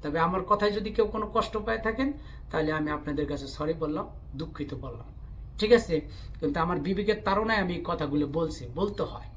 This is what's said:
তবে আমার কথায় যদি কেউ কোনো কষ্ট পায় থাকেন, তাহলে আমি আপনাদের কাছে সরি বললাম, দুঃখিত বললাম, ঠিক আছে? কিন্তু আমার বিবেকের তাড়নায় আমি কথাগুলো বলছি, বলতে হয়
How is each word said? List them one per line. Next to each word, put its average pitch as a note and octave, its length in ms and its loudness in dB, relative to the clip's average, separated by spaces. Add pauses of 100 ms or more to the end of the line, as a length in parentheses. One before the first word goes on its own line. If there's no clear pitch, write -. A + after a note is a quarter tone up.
তবে D3+ 160 0 (100)
আমার F#3 240 0
কথায় G#3 260 6
যদি G#3+ 180 -2
কেউ A3+ 200 6
কোনো G#3+ 100 -2 (100)
কষ্ট - 180 2 (120)
পায় A3+ 200 0
থাকেন, B3 240 2 (420)
তাহলে D#3 280 2
আমি D3+ 180 0
আপনাদের D3 340 -2
কাছে C#3 160 -4 (100)
সরি D#3 160 0 (100)
বললাম, D#3 220 -2 (340)
দুঃখিত D3 320 -6 (120)
বললাম, A#2+ 240 -10 (520)
ঠিক G#3+ 200 6
আছে? F3 160 0 (440)
কিন্তু D3 260 0
আমার F3+ 200 0
বিবেকের G3+ 420 2
তাড়নায় G#3+ 380 4
আমি F3 100 0 (140)
কথাগুলো D3 360 2 (120)
বলছি, D#3+ 260 0 (160)
বলতে G3 320 0
হয় - 260 -10